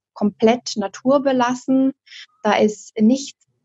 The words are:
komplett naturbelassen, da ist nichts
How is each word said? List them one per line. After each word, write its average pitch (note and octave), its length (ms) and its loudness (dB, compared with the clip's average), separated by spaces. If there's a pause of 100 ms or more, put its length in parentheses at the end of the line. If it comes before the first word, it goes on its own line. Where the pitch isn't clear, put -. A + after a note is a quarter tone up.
(140)
komplett A3 600 0
naturbelassen, C4 1160 0 (500)
da G#3 120 2
ist - 440 -2
nichts A#3 480 0 (180)